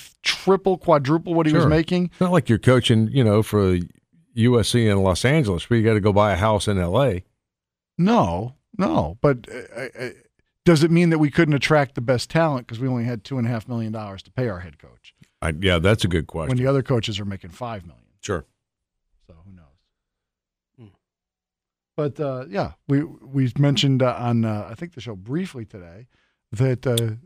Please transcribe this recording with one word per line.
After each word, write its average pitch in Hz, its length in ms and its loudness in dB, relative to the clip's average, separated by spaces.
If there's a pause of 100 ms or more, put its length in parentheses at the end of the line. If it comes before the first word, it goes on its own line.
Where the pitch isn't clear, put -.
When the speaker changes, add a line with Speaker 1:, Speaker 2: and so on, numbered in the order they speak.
(240)
Speaker 1:
triple, 190 540 0
quadruple 165 580 0
what 165 100 2
he 156 80 2
was 165 100 4
Speaker 2:
Sure. - 60 4
Speaker 1:
making. 165 360 2
Speaker 2:
It's - 160 -6
not 180 100 0
like 170 180 2
you're 110 80 4
coaching, 117 540 2
you 135 120 2
know, 107 200 4
for 95 340 2 (560)
U 120 260 4
S 98 100 0
C 117 180 2
in 98 160 2
Los 92 220 2
Angeles 123 440 0
where 117 80 2
you 107 80 2
gotta 110 140 4
go 98 140 2
buy 101 200 4
a 87 40 0
house 107 300 0
in 98 120 0
L 90 240 0
A. 95 200 -2 (760)
Speaker 1:
No, 131 580 0 (220)
no. 95 440 -2
But, 135 300 0
uh, 117 300 -14 (180)
uh, 123 100 -8 (540)
does 160 200 6
it 165 80 4
mean 170 180 4
that 160 80 2
we 147 140 2
couldn't 151 240 2
attract 143 400 0
the 123 60 -6
best 120 280 -2
talent 151 380 -2
'cause 113 120 -14
we 131 80 -4
only 123 160 -2
had 120 200 -6
two 135 160 -8
and 117 80 -2
a - 20 -2
half 117 180 -6
million 113 240 -6
dollars 104 320 -12
to - 80 -20
pay 127 160 -4
our 92 120 -8
head 85 180 -16
coach? - 360 -20 (280)
Speaker 2:
I, 82 180 -4
yeah, 90 200 2
that's 101 260 2
a - 20 0
good 82 200 -2
question. 82 220 -8
Speaker 1:
When 127 80 -2
the 127 100 -2
other 135 160 0
coaches 113 360 -4
are 101 60 -10
making 98 240 -12
five 110 360 -14
million. 58 200 -20 (160)
Speaker 2:
Sure. 85 240 -6 (840)
Speaker 1:
So 92 60 -20 (120)
who 98 80 -20
knows? 87 120 -20 (1120)
Speaker 3:
Hmm. 120 80 -20 (1120)
Speaker 1:
But, 147 220 -4
uh, 131 280 -6
yeah, 170 260 -6 (140)
we, 143 160 0
we 135 560 -4
mentioned, 139 420 2
uh, 123 160 2
on, 117 280 0
uh, 104 240 -6
I 107 60 -14
think 175 180 -14
the 123 80 -18
show 107 140 -12
briefly 123 500 -8
today 95 420 -20 (440)
that, 127 360 -2
uh, 117 280 -2 (100)